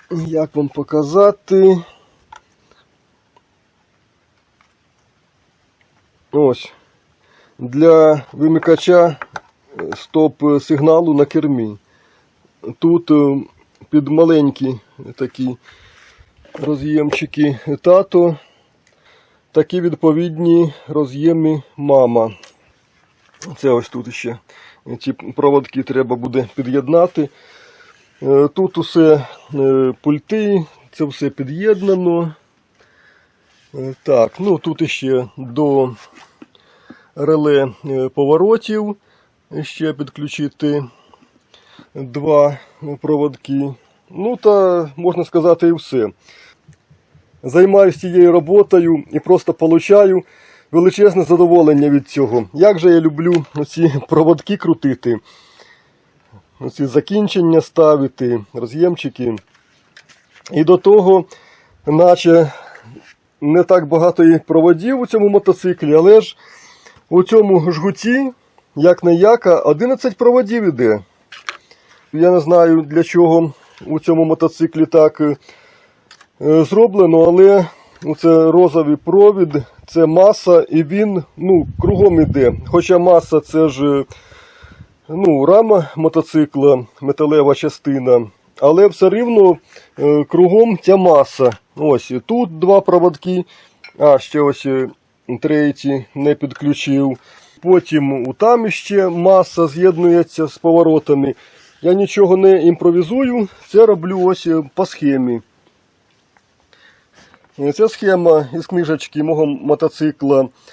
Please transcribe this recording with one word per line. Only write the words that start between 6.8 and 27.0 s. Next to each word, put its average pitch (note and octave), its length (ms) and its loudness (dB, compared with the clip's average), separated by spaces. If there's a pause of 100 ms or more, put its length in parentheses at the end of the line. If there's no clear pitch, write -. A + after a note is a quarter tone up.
для D3+ 640 2 (100)
вимикача, D#3+ 760 2
е, D3+ 100 -6 (800)
стоп-сигналу D#3 1160 -2
на C#3+ 100 2
кермі. C3+ 520 -4 (1000)
Тут, E3+ 320 0
е, C#3+ 260 2 (540)
під C#3+ 180 0
маленькі D3 720 0 (360)
такі B2+ 400 -8 (1000)
роз'ємчики D3 1040 -4 (240)
тато, F3 540 2 (1160)
такі E3+ 280 -2
відповідні E3+ 920 -2 (160)
роз'єми D3+ 760 -4 (140)
мама. B2 560 0 (1200)
Це C3+ 140 -2
ось A#2+ 180 -2
тут A#2+ 260 -14
ще A#2+ 240 -12 (640)
ці C3+ 120 -8
проводки C#3 680 -2
треба C3 340 -4
буде B2 380 -6
під'єднати. C#3+ 760 -2 (920)